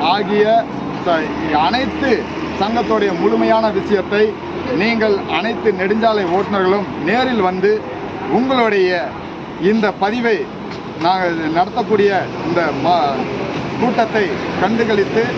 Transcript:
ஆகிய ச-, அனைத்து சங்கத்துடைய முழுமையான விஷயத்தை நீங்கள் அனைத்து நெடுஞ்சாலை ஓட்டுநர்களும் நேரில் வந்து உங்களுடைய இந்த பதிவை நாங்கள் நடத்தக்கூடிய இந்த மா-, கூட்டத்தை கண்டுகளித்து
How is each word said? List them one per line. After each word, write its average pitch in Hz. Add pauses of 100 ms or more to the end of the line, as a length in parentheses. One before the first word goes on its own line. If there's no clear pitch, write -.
(140)
ஆகிய 208 (600)
ச-, 165 (420)
அனைத்து 247 (500)
சங்கத்துடைய 214 (100)
முழுமையான 226 (140)
விஷயத்தை 196 (600)
நீங்கள் 220 (220)
அனைத்து 214 (120)
நெடுஞ்சாலை 208 (120)
ஓட்டுநர்களும் 196 (220)
நேரில் 240
வந்து 185 (680)
உங்களுடைய 226 (800)
இந்த 220 (160)
பதிவை 226 (720)
நாங்கள் 180 (240)
நடத்தக்கூடிய 202 (360)
இந்த 170 (240)
மா-, 156 (640)
கூட்டத்தை 220 (380)
கண்டுகளித்து 220 (120)